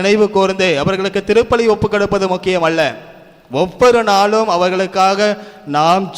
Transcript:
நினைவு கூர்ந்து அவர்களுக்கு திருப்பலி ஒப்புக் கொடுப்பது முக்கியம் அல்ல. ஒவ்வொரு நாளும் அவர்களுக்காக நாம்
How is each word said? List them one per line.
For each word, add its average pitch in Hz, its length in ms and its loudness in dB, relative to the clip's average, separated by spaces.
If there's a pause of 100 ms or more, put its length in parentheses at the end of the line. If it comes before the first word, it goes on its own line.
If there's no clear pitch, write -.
நினைவு 208 280 2
கூர்ந்து 190 500 0
அவர்களுக்கு 190 440 -2
திருப்பலி 233 440 0
ஒப்புக் 214 240 0
கொடுப்பது 202 360 0
முக்கியம் 180 340 -2
அல்ல. 160 340 0 (560)
ஒவ்வொரு 220 520 2
நாளும் 208 440 2
அவர்களுக்காக 190 880 0 (280)
நாம் 160 520 0